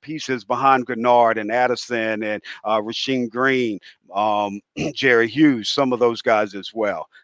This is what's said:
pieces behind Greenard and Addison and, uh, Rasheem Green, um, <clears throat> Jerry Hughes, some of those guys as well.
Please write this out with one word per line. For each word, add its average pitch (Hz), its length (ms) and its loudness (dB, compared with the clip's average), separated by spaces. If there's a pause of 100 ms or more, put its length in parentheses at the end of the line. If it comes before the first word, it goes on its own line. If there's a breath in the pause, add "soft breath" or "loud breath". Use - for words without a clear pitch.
pieces 135 440 -8
behind 127 400 2
Greenard 117 540 2
and 107 120 -6
Addison 117 720 -2
and, 107 220 -6 (200 loud breath)
uh, 107 160 0
Rasheem 120 500 -4
Green, 123 500 -2 (340 loud breath)
um, 104 480 -2 (160)
<clears throat> 156 160 -4
Jerry 120 340 4
Hughes, 127 420 2
some 135 240 0
of 117 60 -2
those 117 220 0
guys 107 320 0
as 98 220 -14
well. 98 340 -4 (140 soft breath)